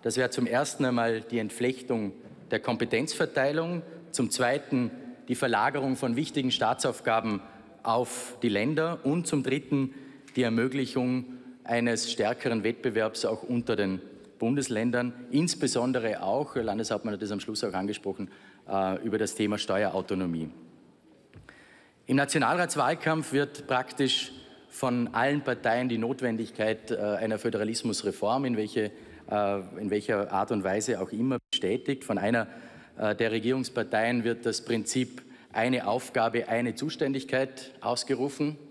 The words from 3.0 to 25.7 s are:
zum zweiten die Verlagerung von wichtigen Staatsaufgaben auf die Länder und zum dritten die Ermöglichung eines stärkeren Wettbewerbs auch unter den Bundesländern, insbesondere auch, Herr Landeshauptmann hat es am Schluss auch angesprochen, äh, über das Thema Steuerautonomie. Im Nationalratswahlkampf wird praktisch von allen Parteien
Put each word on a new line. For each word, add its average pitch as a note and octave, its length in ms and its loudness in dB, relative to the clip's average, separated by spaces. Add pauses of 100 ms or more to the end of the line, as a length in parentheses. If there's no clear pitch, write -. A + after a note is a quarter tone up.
zum A#2+ 200 0
zweiten B2 580 2 (380)
die B2 80 0
Verlagerung C3 600 2
von A#2+ 200 0
wichtigen C3+ 340 0
Staatsaufgaben A2+ 920 2 (420)
auf - 580 0
die A#2+ 80 2
Länder D#3 540 2
und E3 240 2
zum C#3+ 160 2
dritten C3+ 500 0 (420)
die B2+ 80 4
Ermöglichung B2+ 840 2 (380)
eines A#2 480 2
stärkeren A#2 520 0
Wettbewerbs A2 600 0
auch A2 180 0
unter A#2+ 320 0
den F#2+ 260 0 (380)
Bundesländern, B2 760 2 (160)
insbesondere B2+ 920 2
auch, B2 320 0
Herr A#2+ 80 0
Landeshauptmann G#2+ 500 -2
hat F#2+ 80 -6
es G#2 100 -4
am G#2 80 -2
Schluss G#2+ 240 -6
auch G2+ 100 -2
angesprochen, G2 560 -4 (380)
äh, F#2+ 360 0
über A2 140 0
das G#2+ 180 0
Thema G#2 220 0
Steuerautonomie. F#2 920 -2 (1600)
Im C3 80 2
Nationalratswahlkampf D#3 1160 2
wird C#3+ 340 0
praktisch - 640 0 (380)
von B2 440 0
allen C#3 280 2
Parteien B2 460 2